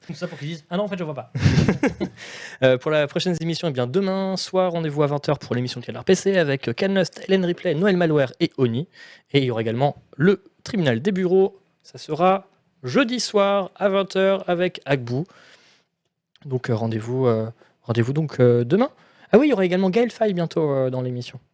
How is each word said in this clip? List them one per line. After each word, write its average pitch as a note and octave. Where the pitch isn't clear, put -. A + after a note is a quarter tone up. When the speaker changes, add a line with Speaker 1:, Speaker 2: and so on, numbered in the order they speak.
Speaker 1:
Tout E3
ça E3+
pour D#3+
qu'ils D3
disent : « E3
Ah F3
non, G#3
en G#3
fait, F#3+
je F3
vois D#3
pas. » B2
Speaker 2:
<laughs> -
Euh, C3
pour D#3
la D3+
prochaine F3
émission, E3
eh -
bien, B2
demain F#3+
soir, F#3
rendez-vous D3+
à C#3+
vingt C#3+
heures C#3+
pour -
l'émission B2
de A#2+
Canard A#2
P G3
C F#3+
avec, C#3+
euh, D#3+
Canust, G3
Hélène F#3+
Ripley, F3
Noël F#3
Malware D3+
et E3
Oni. B2+
Et C#3
il C3+
y B2
aura A2+
également A#2
le F#3
tribunal C3+
des G3
bureaux. F#3+
Ça -
sera E3
jeudi A3+
soir G3+
à G3
vingt F#3+
heures F#3+
avec F3
Agbou. C3
Donc, C3
euh, A#2
rendez-vous, A2+
euh, A2
rendez-vous A#2
donc, D3+
euh, A#2+
demain. G3+
Ah G3+
oui, D4
il -
y -
aura G3
également F#3
Gaël A3+
Faye G#3+
bientôt, E3
euh, C3+
dans B2+
l'émission. B2